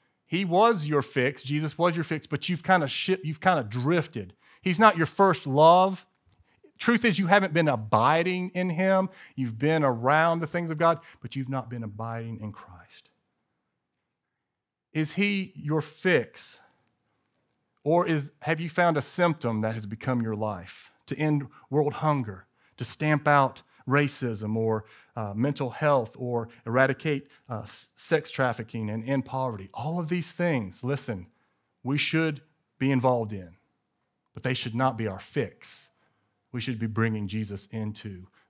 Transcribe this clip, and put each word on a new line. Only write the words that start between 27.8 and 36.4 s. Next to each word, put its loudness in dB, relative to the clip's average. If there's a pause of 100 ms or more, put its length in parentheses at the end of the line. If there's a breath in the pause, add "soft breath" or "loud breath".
sex -2
trafficking -4
and -6
end 0
poverty? -6
All -6
of -4
these -4
things, -2
listen, -4 (560)
we -2
should 0 (380)
be 2
involved 2
in, -12 (760)
but -16
they 0
should -6
not 0
be -4
our -8
fix. -8 (600)